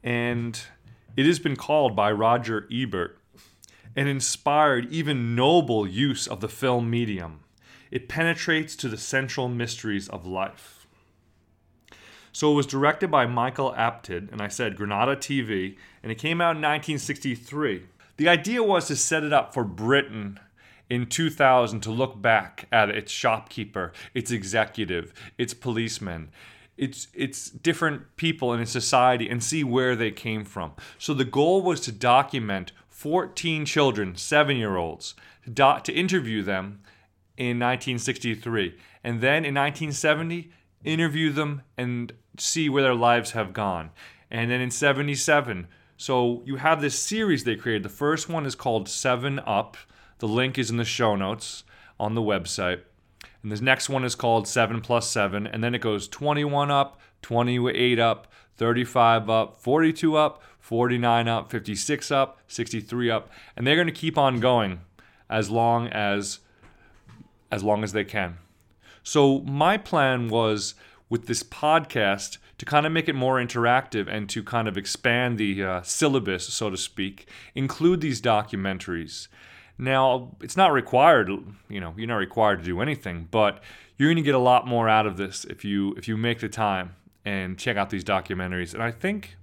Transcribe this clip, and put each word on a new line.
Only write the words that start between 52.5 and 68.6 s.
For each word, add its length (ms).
And 100
this 80
next 300
one 120
is 120
called 340
Seven 320
plus 300
seven. 360
And 160
then 120
it 80
goes 260
twenty-one 600
up, 280
twenty-eight 800
up, 340
thirty-five 720
up, 320
forty-two 560
up, 260
forty-nine 680
up, 220
fifty-six 600
up, 380
sixty-three 600
up. 200
And 120
they're 100
gonna 160
keep 240
on 240
going 400
as 220
long 380
as, 500
as 100
long 220
as 80
they 120
can. 340